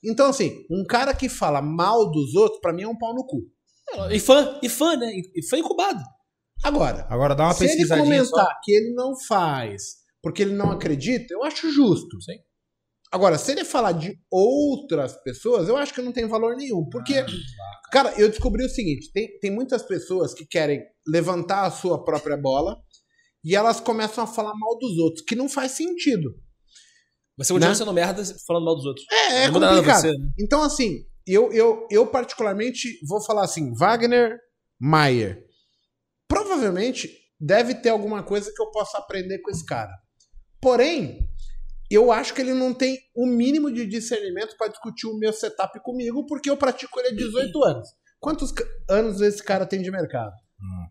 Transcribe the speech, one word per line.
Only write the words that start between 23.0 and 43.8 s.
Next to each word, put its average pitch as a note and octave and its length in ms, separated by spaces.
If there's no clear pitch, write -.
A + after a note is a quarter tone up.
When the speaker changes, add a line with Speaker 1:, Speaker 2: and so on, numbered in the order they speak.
Speaker 1:
e D#3+ 120
elas A3+ 240
começam A3 440
a - 20
falar G#3+ 280
mal A3 240
dos A3+ 200
outros, E3 280
que - 80
não C4 140
faz C4+ 240
sentido. D4 580
Speaker 2:
Você C3+ 160
continua F3 180
Speaker 1:
Né? G3+ 40
Speaker 2:
sendo G#3+ 180
merda F#3 300
falando E3+ 180
mal E3 120
dos C#3 100
outros. C3+ 240
Speaker 1:
É, E4+ 320
é C4+ 40
Speaker 2:
Não D3+ 80
muda - 120
nada F#3+ 120
Speaker 1:
complicado. A#3 240
Speaker 2:
você, D#3+ 100
né? C#3 160
Speaker 1:
Então, C4+ 240
assim, A#3+ 420
eu, G#3 260
eu, A3+ 380
eu G#3 160
particularmente A#3 1000
vou G3 160
falar G#3+ 220
assim, C#3+ 300
Wagner A#3 640
Mayer. B2+ 640
Provavelmente C4 840
deve A3 340
ter - 160
alguma G#3 320
coisa G3+ 320
que A3+ 80
eu G#3+ 80
possa G#3 280
aprender F#3+ 420
com G#3 100
esse E3 140
cara. A2 260
Porém, B3+ 680
eu A3+ 220
acho A#3+ 200
que - 80
ele C4 140
não B3+ 180
tem C4 260
o A#3+ 120
mínimo C4 460
de A#3 140